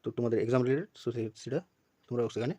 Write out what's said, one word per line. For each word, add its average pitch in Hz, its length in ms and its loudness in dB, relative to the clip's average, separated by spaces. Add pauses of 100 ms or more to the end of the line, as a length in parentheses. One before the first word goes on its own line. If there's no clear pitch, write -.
তো - 40 -4 (100)
তোমাদের 117 260 2
এক্সাম 127 240 4
রিলেটেড, 151 220 0 (120)
so - 140 -4
সে-, 110 260 -4
সেটা 131 180 -4 (480)
তোমরা 120 140 -2 (140)
সেখানে 120 240 -2